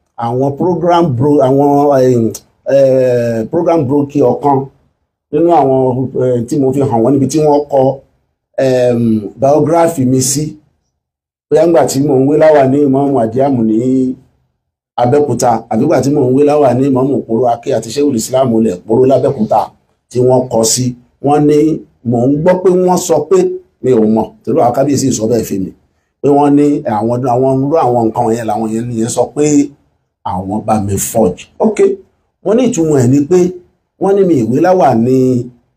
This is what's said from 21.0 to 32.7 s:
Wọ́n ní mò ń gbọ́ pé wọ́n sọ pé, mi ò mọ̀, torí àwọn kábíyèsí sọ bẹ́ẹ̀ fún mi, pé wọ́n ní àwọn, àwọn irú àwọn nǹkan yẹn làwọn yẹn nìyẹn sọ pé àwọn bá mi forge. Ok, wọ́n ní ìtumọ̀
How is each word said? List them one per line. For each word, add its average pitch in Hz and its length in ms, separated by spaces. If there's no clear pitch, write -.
Wọ́n 147 240
ní 147 120
mò 117 220
ń 143 100
gbọ́ 180 260
pé 196 80
wọ́n 180 280
sọ 165 220
pé, 185 180
mi 127 140
ò 113 100
mọ̀, 110 240
torí 135 200
àwọn 120 140
kábíyèsí 135 380
sọ 110 140
bẹ́ẹ̀ 113 180
fún 98 160
mi, 90 120
pé 139 40
wọ́n 143 260
ní 143 120
àwọn, 113 420
àwọn 131 300
irú 143 240
àwọn 120 260
nǹkan 113 300
yẹn 117 120
làwọn 110 240
yẹn 113 160
nìyẹn 117 220
sọ 123 160
pé 147 200
àwọn 98 380
bá 110 160
mi 98 180
forge. - 460
Ok, 220 220
wọ́n 208 120
ní 262 80
ìtumọ̀ 156 360